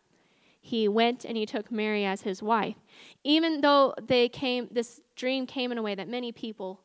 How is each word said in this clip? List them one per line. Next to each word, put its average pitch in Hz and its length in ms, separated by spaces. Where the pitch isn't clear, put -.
he 220 300
went 233 340
and 226 140
he 214 80
took - 260
Mary 214 320
as 196 200
his 190 200
wife. 220 320
Even 311 380
though 285 320
they 247 220
came, 247 420
this 233 300
dream 254 300
came 247 260
in 240 60
a 233 40
way 208 140
that 185 140
many 240 240
people 208 520